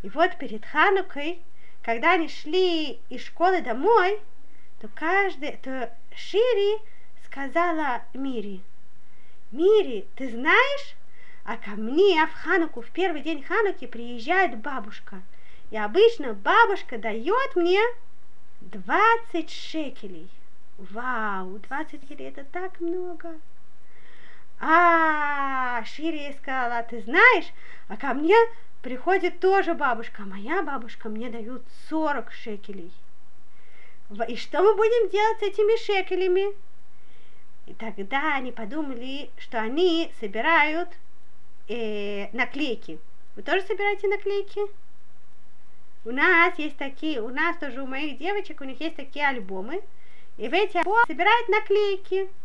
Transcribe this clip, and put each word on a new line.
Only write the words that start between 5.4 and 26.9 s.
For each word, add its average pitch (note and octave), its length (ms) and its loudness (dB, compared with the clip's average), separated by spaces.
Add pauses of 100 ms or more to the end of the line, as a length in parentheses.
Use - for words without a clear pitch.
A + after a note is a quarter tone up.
то C4 380 -2 (200)
Шири G#4 640 2 (460)
сказала C#4 760 0 (120)
Мири: A3+ 480 -2 (880)
«Мири, D4+ 640 2
ты C4 140 -2
знаешь, G#4 680 2 (500)
а A3+ 120 -2
ко G3+ 140 -4
мне D#4 540 4
в D#4+ 80 -4
Хануку, E4 480 0
в - 100 -4
первый E4 300 0
день D#4 220 -2
Хануки F#4+ 440 0
приезжает A#3+ 680 0
бабушка. G#3+ 640 -4 (480)
И G#3+ 80 -2
обычно C4 560 4
бабушка E4+ 640 4
дает A#3+ 580 0
мне F4+ 260 4 (800)
двадцать D#4+ 880 0
шекелей». G#3 800 -4 (480)
Вау, G#3 840 -2
двадцать D4 420 -4
шекелей, C4+ 280 -4
это C4+ 160 -4
так F#4 340 -4
много. E4+ 580 -2 (1200)
А D4 1200 2
Шири D#4 340 -2
ей C#4+ 140 -4
сказала: A#3+ 500 -2
«Ты A#3 180 -4